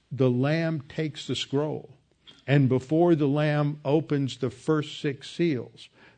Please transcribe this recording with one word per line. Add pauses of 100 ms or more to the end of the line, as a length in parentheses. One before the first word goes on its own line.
(120)
the
Lamb
takes
the
scroll (500)
and
before
the
Lamb
opens
the
first
six
seals, (300)